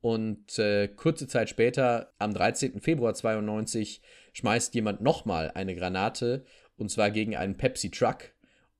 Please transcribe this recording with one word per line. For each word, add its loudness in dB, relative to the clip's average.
Und, -4
äh, 2
kurze 0
Zeit 0
später, 2
am -2
dreizehnten 0
Februar 2
zweiundneunzig, -2
schmeißt 0
jemand 0
nochmal 0
eine -4
Granate, -2
und -6
zwar 2
gegen -2
einen -2
Pepsi-Truck -2